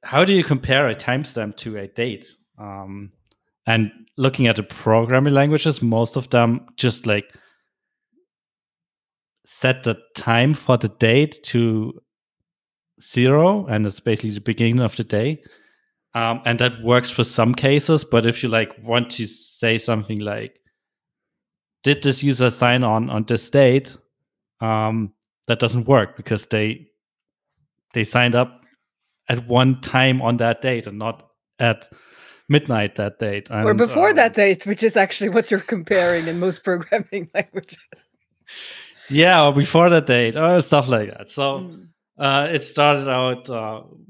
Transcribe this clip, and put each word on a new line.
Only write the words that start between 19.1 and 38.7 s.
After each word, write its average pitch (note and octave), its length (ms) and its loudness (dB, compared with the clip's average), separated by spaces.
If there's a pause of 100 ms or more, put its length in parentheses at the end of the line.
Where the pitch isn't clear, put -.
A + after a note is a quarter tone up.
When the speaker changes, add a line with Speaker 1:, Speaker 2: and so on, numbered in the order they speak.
Speaker 1:
to A2 160 -8
say - 500 -4
something A2 420 -4
like, G#2 400 -10 (1200)
"Did C#3+ 200 0
this C3+ 180 0
user B2+ 280 2
sign B2 340 0
on A2+ 260 0
on A2+ 140 -4
this A2+ 260 -4
date?" C3+ 460 2 (640)
Um, A2 540 -4 (340)
that A#2 120 0
doesn't A#2 280 -2
work B2 280 2
because - 320 -6
they, A2 400 -4 (1080)
they A#2 100 -2
signed A#2+ 320 0
up B2 260 -2 (680)
at A#2+ 180 -4
one B2+ 340 2
time C3 400 0
on A#2+ 160 0
that A#2 240 -2
date B2 260 -4
and G2+ 100 -14
not A2 320 -10 (300)
at A#2 280 -2 (640)
midnight C3 460 0
that G2+ 240 -6
date. G2+ 320 -6
Speaker 2:
Or A2 180 0
Speaker 1:
And, G#3 80 2
Speaker 2:
before A#3+ 320 2
Speaker 1:
um, G#4 60 0
Speaker 2:
that A#3 180 2
date, G3 320 2
which G3+ 180 -4
is A3+ 140 0
actually G3 320 0
what - 220 0
you're F#3+ 80 0
comparing F3 680 -2
in E3+ 120 -6
most F3+ 240 -4
<laughs> - 0 -
programming F#3 720 -6
languages. - 440 -8 (1300)